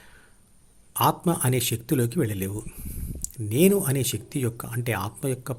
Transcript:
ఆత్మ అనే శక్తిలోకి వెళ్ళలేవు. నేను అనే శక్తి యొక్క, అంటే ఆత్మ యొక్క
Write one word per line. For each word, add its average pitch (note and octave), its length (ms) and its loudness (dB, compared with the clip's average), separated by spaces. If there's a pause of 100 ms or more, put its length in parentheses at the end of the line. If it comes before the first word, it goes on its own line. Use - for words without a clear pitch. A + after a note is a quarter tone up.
(960)
ఆత్మ D3+ 340 4 (140)
అనే B2+ 180 2
శక్తిలోకి A#2+ 580 0
వెళ్ళలేవు. G#2 420 -2 (920)
నేను F#3+ 240 6 (100)
అనే C3+ 160 2
శక్తి - 360 -4
యొక్క, A#2 260 -2
అంటే A#2+ 260 -4 (140)
ఆత్మ - 220 -8
యొక్క B2 320 -4